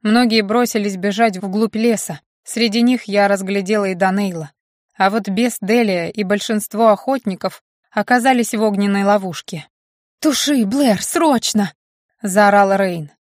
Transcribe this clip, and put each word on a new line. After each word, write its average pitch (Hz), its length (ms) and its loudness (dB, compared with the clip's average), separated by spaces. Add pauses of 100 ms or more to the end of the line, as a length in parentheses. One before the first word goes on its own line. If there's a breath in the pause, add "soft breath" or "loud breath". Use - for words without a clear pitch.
Многие 226 400 2
бросились 208 540 -2
бежать 202 420 0
вглубь 208 380 -2
леса. 220 440 -2 (240)
Среди 233 380 -2
них 247 220 2
я 202 240 2
разглядела 202 580 -2
и 190 80 -2
Данейла. 185 560 -2 (460)
А 190 140 2
вот 208 180 -4
бес 226 320 -2
Делия 196 500 0
и 208 120 -6
большинство 208 680 0
охотников 202 720 -4 (280)
оказались 240 640 0
в 214 80 0
огненной 202 420 0
ловушке. 190 600 -2 (540)
"Туши, 277 440 0
Блэр, 226 380 0
срочно!" 247 720 0 (500)
заорал 202 540 4
Рейн. 175 340 -2 (100)